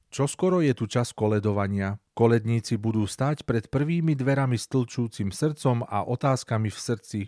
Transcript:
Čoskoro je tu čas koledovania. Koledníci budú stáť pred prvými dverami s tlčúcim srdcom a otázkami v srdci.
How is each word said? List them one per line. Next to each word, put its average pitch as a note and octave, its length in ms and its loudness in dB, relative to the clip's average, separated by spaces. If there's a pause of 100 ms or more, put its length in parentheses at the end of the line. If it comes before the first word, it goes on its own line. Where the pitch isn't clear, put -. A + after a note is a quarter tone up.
Čoskoro F3+ 560 0
je C#3+ 100 4
tu A#2 140 -4
čas A#2+ 260 -2
koledovania. G2+ 880 0 (180)
Koledníci A#2 640 4
budú A2 240 0
stáť C#3 400 -2
pred A2+ 240 -2
prvými D#3+ 480 0
dverami C3 400 0
s - 140 -8
tlčúcim A#2 580 -2
srdcom B2+ 560 0
a G2+ 240 -2
otázkami B2 640 -2
v - 60 -14
srdci. A2 500 -6